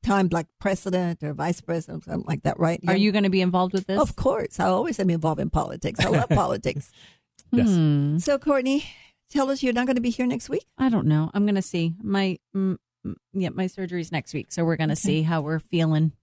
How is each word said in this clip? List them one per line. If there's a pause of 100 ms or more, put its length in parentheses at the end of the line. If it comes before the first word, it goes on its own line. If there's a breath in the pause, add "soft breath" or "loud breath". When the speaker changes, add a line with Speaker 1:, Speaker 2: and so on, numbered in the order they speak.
Speaker 1:
time,
like (120)
president
or
vice
president,
something
like
that,
right?
Speaker 2:
Are
Speaker 1:
Young?
Speaker 2:
you
gonna
be
involved
with
this?
Speaker 1:
Of
course.
I
always
am
involved
in
politics.
I
love
Speaker 3:
<laughs>
Speaker 1:
politics. (600 loud breath)
Speaker 3:
Yes.
Speaker 2:
Hmm.
Speaker 1:
So,
Courtney, (460 loud breath)
tell
us
you're
not
gonna
be
here
next
week? (120)
Speaker 2:
I
don't
know.
I'm
gonna
see.
My, (180)
mm, (280)
mm, (200)
yeah,
my
surgery's
next
week,
so
we're
gonna
Speaker 1:
Okay.
Speaker 2:
see
how
we're
feeling. (120)